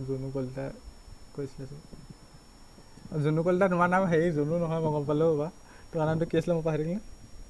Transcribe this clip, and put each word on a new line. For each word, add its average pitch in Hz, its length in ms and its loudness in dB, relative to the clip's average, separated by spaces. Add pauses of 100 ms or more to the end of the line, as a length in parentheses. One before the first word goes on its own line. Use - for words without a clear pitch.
জুনু 135 280 -4
কলিতা 135 340 -6 (680)
কৈছিলে 139 340 -10
চাগে। 143 220 -16 (1300)
জুনু 156 240 2
কলিতা, 180 240 4
তোমাৰ 175 220 4
নাম 185 160 4
হেৰি 170 260 4
জুনু 151 280 2
নহয়, 165 220 0
মই 156 120 2
গম 151 120 0
পালোঁ 151 320 4
বা। 147 100 0 (380)
তোমাৰ 156 220 -2
নামটো 160 180 0
কি - 120 -2
আছিলে, 160 180 2
মই 160 80 -2
পাহৰি 156 200 0
থাকিলোঁ। 175 200 -4 (460)